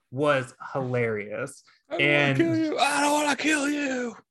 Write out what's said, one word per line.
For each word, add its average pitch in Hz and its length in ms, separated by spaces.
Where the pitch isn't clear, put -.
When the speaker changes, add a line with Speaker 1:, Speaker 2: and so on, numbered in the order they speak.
Speaker 1:
was 135 440
hilarious. 120 880
Speaker 2:
"I - 80
don't - 60
Speaker 1:
And 143 360
Speaker 2:
wanna 330 180
kill 320 100
you. 302 120
I 285 220
don't 294 120
wanna 294 240
kill 294 340
you." 262 460